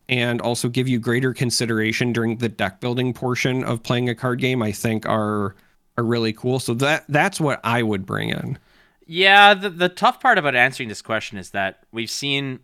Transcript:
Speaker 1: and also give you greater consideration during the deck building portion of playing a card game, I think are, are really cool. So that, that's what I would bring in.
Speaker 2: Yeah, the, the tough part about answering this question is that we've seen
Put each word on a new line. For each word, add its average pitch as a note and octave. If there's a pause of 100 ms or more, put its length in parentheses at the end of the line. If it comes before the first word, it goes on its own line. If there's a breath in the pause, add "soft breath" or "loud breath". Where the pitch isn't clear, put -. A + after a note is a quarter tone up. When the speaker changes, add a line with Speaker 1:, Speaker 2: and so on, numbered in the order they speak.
Speaker 1:
and A#2+
also A#2+
give B2+
you B2
greater B2
consideration A2+
during A2+
the A#2+
deck G2
building B2+
portion B2+
of A#2+
playing B2
a A#2+
card B2+
game, B2+
I G#2+
think A2
are, G#2 (420 soft breath)
are A#2
really A2+
cool. B2+
So B2
that, C#3
that's D3+
what C#3+
I A#2+
would G#2
bring G#2
in. - (500 soft breath)
Speaker 2:
Yeah, G3
the, G3
the E3+
tough G3+
part A#3+
about D3
answering B2
this G2+
question A2
is F#2
that F#2+
we've A2+
seen C#3